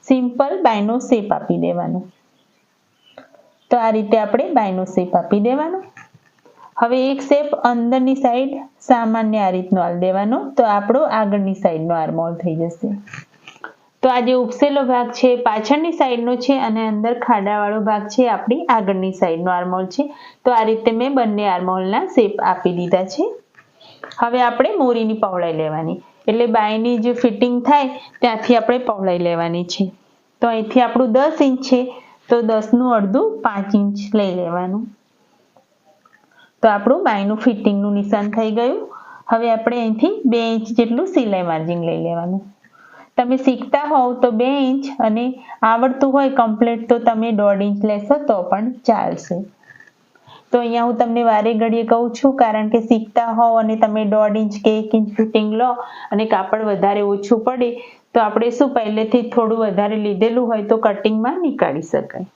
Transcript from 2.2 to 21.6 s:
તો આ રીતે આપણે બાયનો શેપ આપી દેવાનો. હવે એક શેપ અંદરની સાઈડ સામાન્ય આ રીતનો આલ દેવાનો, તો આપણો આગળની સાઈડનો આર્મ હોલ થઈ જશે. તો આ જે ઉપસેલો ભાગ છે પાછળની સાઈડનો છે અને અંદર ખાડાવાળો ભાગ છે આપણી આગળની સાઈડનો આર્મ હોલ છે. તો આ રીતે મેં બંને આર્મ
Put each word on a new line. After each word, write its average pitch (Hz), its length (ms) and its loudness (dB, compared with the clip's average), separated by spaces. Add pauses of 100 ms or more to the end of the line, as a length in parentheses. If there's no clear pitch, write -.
તો 240 140 2
આ 226 140 2
રીતે 214 240 0
આપણે 233 340 -2
બાયનો 190 280 0 (100)
શેપ 180 260 0
આપી 202 280 0
દેવાનો. 311 300 -2 (1000)
હવે 233 160 2 (140)
એક 269 160 -2
શેપ 285 240 2 (180)
અંદરની 254 540 0
સાઈડ 262 320 0 (320)
સામાન્ય 220 560 -2
આ 185 140 0
રીતનો 185 260 -2
આલ 175 200 -4
દેવાનો, 202 360 -2 (180)
તો 240 60 4 (140)
આપણો 208 260 0 (160)
આગળની 196 440 -2
સાઈડનો 165 360 0
આર્મ 160 240 -4
હોલ 170 180 -4
થઈ 175 200 -4
જશે. 170 280 -6 (1120)
તો 254 120 4
આ 247 120 0
જે 254 160 2
ઉપસેલો 277 460 0
ભાગ 247 300 0
છે 254 120 6 (160)
પાછળની 262 540 0
સાઈડનો 247 340 0 (120)
છે 277 100 2 (120)
અને 220 140 0 (100)
અંદર 214 220 0 (120)
ખાડાવાળો 208 640 0
ભાગ 214 160 0 (100)
છે 254 200 4
આપણી 269 320 -2 (100)
આગળની 190 440 0
સાઈડનો 175 340 0
આર્મ 180 240 -2
હોલ 190 160 -4
છે. 285 100 -2 (400)
તો 247 140 4
આ 220 120 2
રીતે 220 200 0 (100)
મેં 269 180 0
બંને 208 340 0
આર્મ 180 220 -2